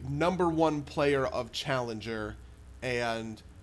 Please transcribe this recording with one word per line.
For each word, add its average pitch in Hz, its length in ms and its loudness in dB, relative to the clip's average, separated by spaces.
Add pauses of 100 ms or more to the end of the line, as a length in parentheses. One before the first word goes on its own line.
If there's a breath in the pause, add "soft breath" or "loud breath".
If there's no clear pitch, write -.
number 170 400 2
one 160 340 4
player 143 440 2
of 117 260 -4
Challenger 113 840 -4 (460 loud breath)
and 117 600 -2 (200)